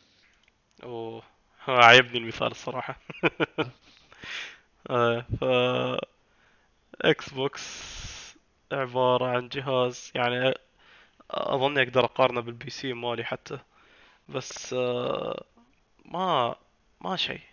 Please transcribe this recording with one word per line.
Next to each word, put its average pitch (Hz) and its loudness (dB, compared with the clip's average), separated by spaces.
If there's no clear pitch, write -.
أوه، 113 -12
ها، 123 8
عيبني 120 10
المثال 117 -4
الصراحة. 123 -10
<laughs> 151 -2
آه، 120 0
ف، - -2
إكس - 2
بوكس - -8
عبارة 127 2
عن 123 -2
جهاز، 127 -4
يعني 127 0
أظني 139 0
أقدر 123 2
أقارنه 123 2
بالبي 117 -12
سي 131 -8
مالي 117 -6
حتى. - -10
بس، - -10
آه، 123 -4
ما، 156 0
ما 190 -6
شيء. - -6